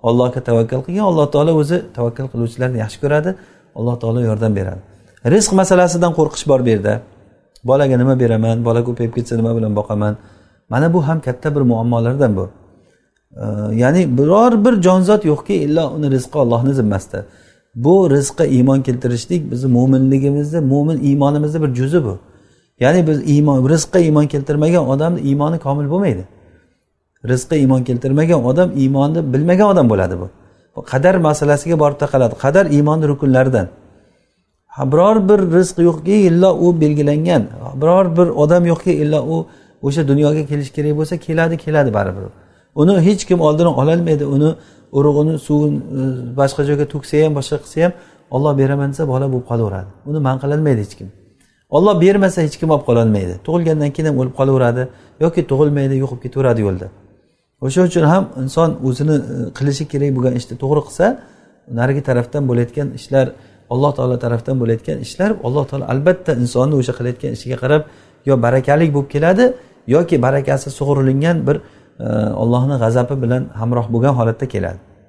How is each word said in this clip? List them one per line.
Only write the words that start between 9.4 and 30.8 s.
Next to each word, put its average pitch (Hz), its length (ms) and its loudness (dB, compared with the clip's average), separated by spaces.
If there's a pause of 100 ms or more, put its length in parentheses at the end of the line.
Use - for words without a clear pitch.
bilan 110 220 -2
boqaman?" 104 380 -2 (560)
Mana 131 220 0
bu 180 160 2
ham 160 120 -2
katta 127 340 -6
bir 143 60 0
muammolardan 120 760 0
bu. 95 80 -4 (880)
E, - 120 -14 (300)
ya'ni 135 280 2 (160)
biror 202 340 4 (120)
bir 240 180 4
jonzot 185 420 4
yo'qki, 156 300 -2
illo 156 360 0
uni 151 200 -4
rizqi 131 280 -2
Allohni 123 360 2
zimmasida. 101 460 -2 (560)
Bu 165 340 4
rizqqa 139 360 0
iymon 135 360 4
keltirishlik 127 680 -4
bizni 123 220 -4
mo'minligimizni, 135 880 2
mo'min 147 380 0
iymonimizni 147 640 0
bir 135 120 -2
juzi 139 300 0
bu. 95 140 -6 (600)
Ya'ni 156 260 4
biz 156 120 0 (120)
iymon, 143 380 4
rizqqa 165 300 0
iymon 151 280 4
keltirmagan 151 640 0
odamni 156 320 0
iymoni 143 380 -2
komil 143 320 -4
bo'lmaydi. 151 340 -2 (1000)
Rizqqa 127 320 -2
iymon 131 280 2
keltirmagan 135 600 0
odam 160 320 2
iymonni 139 440 0 (120)
bilmagan 175 340 2
odam 180 240 4
bo'ladi 95 280 0
bu. 90 80 -10 (500)
Bu - 60 -10